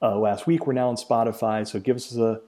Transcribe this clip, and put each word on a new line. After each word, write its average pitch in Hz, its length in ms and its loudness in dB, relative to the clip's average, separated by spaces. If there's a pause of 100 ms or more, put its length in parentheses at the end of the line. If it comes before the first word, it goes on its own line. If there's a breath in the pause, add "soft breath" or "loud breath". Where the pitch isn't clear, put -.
uh, 107 160 2
last 104 300 0
week, 165 180 2
we're 135 100 0
now 127 140 2
on 120 80 -2
Spotify. 113 720 0
So 104 140 -6
give 123 160 0
us 120 200 -10
a, 113 320 2